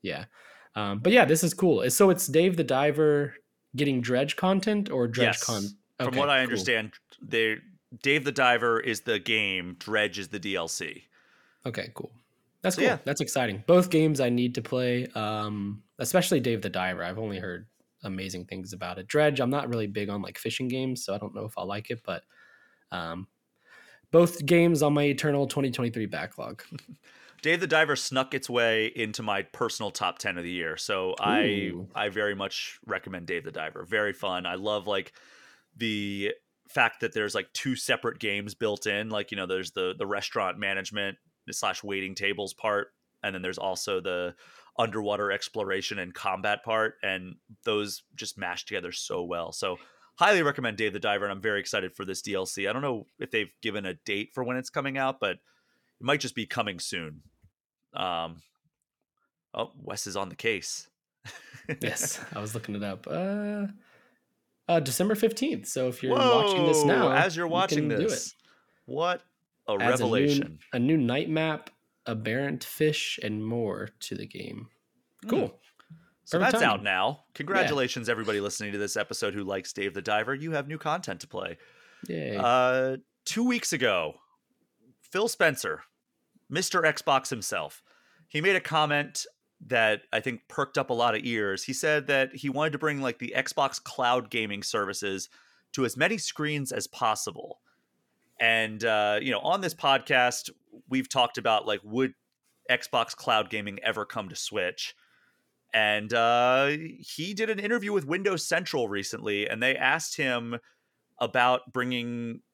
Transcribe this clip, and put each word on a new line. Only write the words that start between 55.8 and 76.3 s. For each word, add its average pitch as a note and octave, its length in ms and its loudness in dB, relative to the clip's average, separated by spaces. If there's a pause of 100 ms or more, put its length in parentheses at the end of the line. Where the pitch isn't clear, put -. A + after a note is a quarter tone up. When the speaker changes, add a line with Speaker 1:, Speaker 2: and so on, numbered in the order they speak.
Speaker 2:
might C#3 180 0
just C3 160 -6
be A2+ 100 -4
coming G#2 340 -4
soon. E2 420 -8 (720)
Um, E2+ 480 -4 (1120)
oh, A2+ 220 -4
Wes - 320 -10
is F#2 80 -8
on G2 140 -4
the - 60 -14
case. - 520 -4 (380)
<laughs> - 40 -14 (500)
Speaker 1:
Yes, - 400 -4 (160)
I G#2 60 -6
was A2 120 -8
looking G#2+ 220 -6
it G2+ 80 -6
up. G2 260 -8
Uh, G3+ 580 -4 (1000)
uh, E3 140 6
December F3+ 340 2
fifteenth. A3+ 500 0
So - 220 -2
if - 160 -4
you're - 100 2
watching A3 520 6
this D3+ 160 6
Speaker 2:
Whoa, D3 60 6
Speaker 1:
now, D#3 260 6
Speaker 2:
as E3 240 4
you're E3+ 80 0
Speaker 1:
you E3 80 0
Speaker 2:
watching D#3+ 340 2
Speaker 1:
can A2 120 2
do D3+ 100 2
Speaker 2:
this. B2+ 180 -4
Speaker 1:
it. - 60 -12 (520)
Speaker 2:
What E3+ 360 -2 (440)
a G#2 140 0
Speaker 1:
Adds B2 220 4
a - 20 2
new, A2+ 80 2
Speaker 2:
revelation. C#3 480 2 (140)
Speaker 1:
a B2+ 60 -2
new D3 180 4
night B2+ 320 2
map, D#3 400 -2 (360)
aberrant A#2+ 600 -2
fish, - 580 0
and G#2+ 220 -4
more G#2 460 -4 (100)
to - 140 -8
the - 120 -10
game. - 400 -12 (560)
Speaker 2:
Hmm. G#3 60 -12
Speaker 1:
Cool. E4 300 0 (680)
Speaker 2:
So - 120 -2